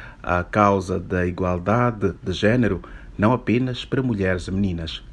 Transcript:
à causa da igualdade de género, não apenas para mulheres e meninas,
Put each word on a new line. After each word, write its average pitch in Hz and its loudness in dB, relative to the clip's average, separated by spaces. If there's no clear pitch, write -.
à 87 0
causa 98 2
da 90 -2
igualdade 95 0
de 92 -4
género, 104 2
não 123 4
apenas 123 0
para - -2
mulheres 95 0
e - -6
meninas, 92 -2